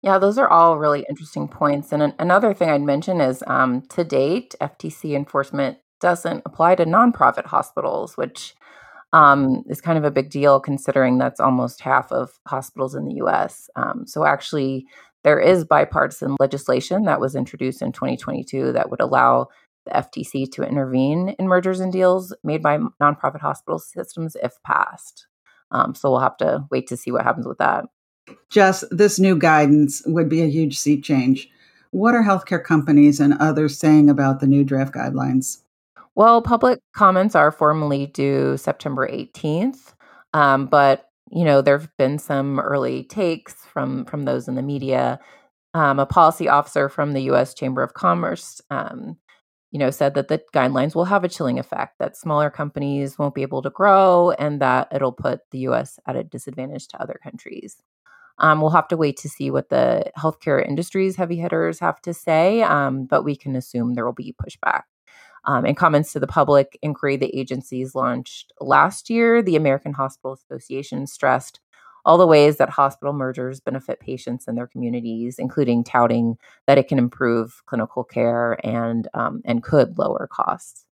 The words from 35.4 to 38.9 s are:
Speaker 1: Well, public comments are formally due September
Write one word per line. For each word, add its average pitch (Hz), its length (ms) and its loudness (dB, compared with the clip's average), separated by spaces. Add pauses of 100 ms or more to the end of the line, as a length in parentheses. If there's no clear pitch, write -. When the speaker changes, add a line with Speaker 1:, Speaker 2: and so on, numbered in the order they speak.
Speaker 1:
Well, 233 280 6
public 240 380 0 (160)
comments 190 400 4
are 151 160 6
formally 151 560 0
due 139 500 -2
September - 500 -6